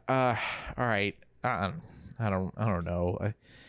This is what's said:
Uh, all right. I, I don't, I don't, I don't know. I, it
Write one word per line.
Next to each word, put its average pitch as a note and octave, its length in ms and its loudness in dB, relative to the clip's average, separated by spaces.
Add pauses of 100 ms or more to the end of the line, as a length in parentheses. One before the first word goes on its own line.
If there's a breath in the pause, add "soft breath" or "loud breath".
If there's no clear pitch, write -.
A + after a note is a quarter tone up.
Uh, B2+ 300 4 (400 loud breath)
all B2 100 0
right. G2+ 300 2 (260)
I, B2 60 2
I A2+ 120 0
don't, F#2+ 220 -2 (360 loud breath)
I A2 120 0
don't, F#2+ 260 0
I G#2+ 100 0
don't F2+ 180 2
know. F2 360 0
I, G2 60 0
it G#2+ 80 0 (340 loud breath)